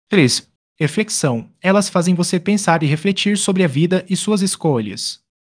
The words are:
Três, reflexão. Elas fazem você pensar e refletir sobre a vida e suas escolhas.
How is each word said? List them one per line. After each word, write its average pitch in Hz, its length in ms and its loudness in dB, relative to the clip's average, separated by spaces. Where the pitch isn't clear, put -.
Três, 151 400 2
reflexão. 147 720 -2
Elas 196 300 2
fazem 180 240 2
você 175 260 0
pensar 190 420 0
e 160 40 2
refletir 196 500 0
sobre 190 260 0
a 175 60 4
vida 175 400 0
e 190 80 -2
suas 208 240 -2
escolhas. 135 800 -4